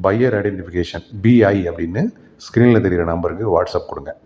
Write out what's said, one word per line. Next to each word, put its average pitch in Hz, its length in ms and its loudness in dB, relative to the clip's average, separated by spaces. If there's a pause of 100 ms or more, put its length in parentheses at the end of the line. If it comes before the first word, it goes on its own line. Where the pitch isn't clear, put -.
பையர் 113 300 2
ஐடென்டிஃபிகேஷன், 92 720 -6 (180)
பி 113 220 6
ஐ 98 260 2
அப்படின்னு 87 380 -4 (300)
ஸ்கிரீன்ல 117 420 2
தெரியிற 90 240 0
நம்பருக்கு 85 580 -2
WhatsApp 90 260 -6
கொடுங்க. 71 280 -14 (100)